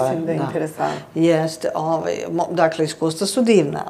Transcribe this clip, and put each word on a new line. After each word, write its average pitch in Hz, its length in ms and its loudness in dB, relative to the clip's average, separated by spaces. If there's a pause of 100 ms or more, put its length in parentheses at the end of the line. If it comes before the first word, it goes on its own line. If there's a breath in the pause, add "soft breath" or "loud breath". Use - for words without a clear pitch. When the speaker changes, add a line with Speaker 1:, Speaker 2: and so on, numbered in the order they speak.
Speaker 1:
mislim 160 240 0
da 165 60 -2
je 160 60 0
Speaker 2:
da. 156 60 -2
Speaker 1:
interesantno. 151 520 -4 (200 loud breath)
Speaker 2:
Jeste, 160 580 2
ovaj, 160 400 -2 (140)
mo-, 170 220 -2
dakle, 165 340 2
iskustva 160 420 -2
su 254 160 0
divna, 180 480 4